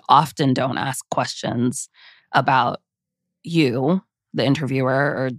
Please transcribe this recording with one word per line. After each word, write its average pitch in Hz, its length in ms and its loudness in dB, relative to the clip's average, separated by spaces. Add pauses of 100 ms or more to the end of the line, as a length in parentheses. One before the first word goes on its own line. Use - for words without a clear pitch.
often 143 460 4
don't 127 240 -2
ask 131 320 -6
questions 120 800 -4 (440)
about 131 480 2 (600)
you, 156 600 0 (320)
the 117 100 0
interviewer, 135 480 0
or, 135 460 0